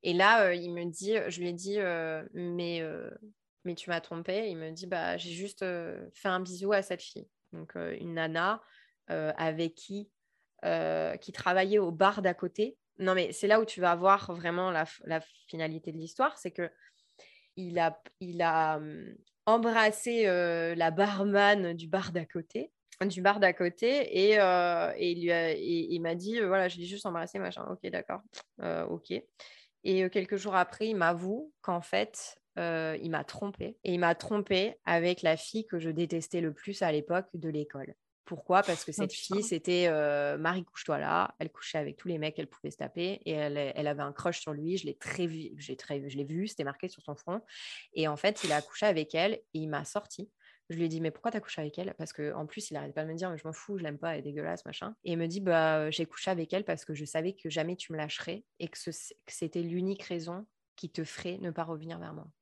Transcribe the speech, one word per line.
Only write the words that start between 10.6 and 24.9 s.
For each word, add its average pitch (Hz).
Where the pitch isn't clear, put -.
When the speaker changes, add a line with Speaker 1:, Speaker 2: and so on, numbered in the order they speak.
Speaker 1:
euh, 160
qui -
travaillait 190
au 175
bar 190
d'à 180
côté. 202
Non, 185
mais 180
c'est -
là 214
où 220
tu 214
vas 175
voir 190
vraiment 175
la 160
f-, -
la 160
finalité 160
de 160
l'histoire, 254
c'est -
que 175
il 175
a, 165
il 175
a, 160
hum, 151
embrassé, 226
euh, 170
la 165
barman 196
du 165
bar 180
d'à 170
côté, 185
du 185
bar 202
d'à 190
côté, 196
et, 214
euh, 175